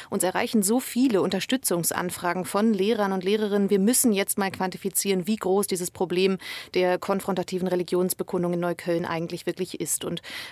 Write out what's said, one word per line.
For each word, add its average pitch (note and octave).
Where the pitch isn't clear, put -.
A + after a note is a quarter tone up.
"Uns G3+
erreichen G3
so G#3+
viele A#3+
Unterstützungsanfragen F3+
von G#3+
Lehrern G3+
und F#3
Lehrerinnen. G3+
Wir G3+
müssen A3
jetzt G3
mal G3
quantifizieren, F#3
wie A3
groß G3
dieses F3
Problem F#3
der F3+
konfrontativen F#3
Religionsbekundung F3+
in F3
Neukölln F3
eigentlich E3+
wirklich F3+
ist." -
Und, E3+